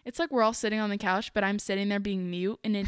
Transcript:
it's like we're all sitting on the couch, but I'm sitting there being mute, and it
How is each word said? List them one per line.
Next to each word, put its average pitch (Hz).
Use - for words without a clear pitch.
it's -
like 330
we're 247
all 220
sitting 214
on 208
the 202
couch, 196
but 208
I'm 202
sitting 202
there 202
being 190
mute, 180
and 214
it 202